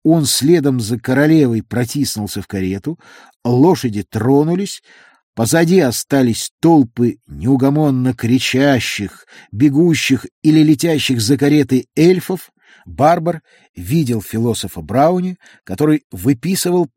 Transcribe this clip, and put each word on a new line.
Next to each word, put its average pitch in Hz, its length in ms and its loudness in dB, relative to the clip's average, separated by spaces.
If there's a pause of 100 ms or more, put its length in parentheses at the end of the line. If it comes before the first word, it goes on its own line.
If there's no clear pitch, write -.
Он 156 240 2
следом 139 540 0
за 113 180 -4
королевой 135 640 2
протиснулся 113 800 -6
в - 60 -14
карету. 98 500 -6 (460)
Лошади 123 600 2
тронулись. 151 800 -2 (540)
Позади 165 440 2
остались 127 720 -2 (100)
толпы 135 560 2 (100)
неугомонно 127 880 0
кричащих, 123 1120 -2 (260)
бегущих 143 760 0 (160)
или 156 220 4
летящих 143 580 0
за 127 160 0
каретой 143 580 0
эльфов. 180 560 0 (340)
Барбер 160 560 0 (340)
видел 117 460 -2
философа 110 600 -4
Брауни, 175 560 0 (280)
который 151 460 -2
выписывал 165 840 -2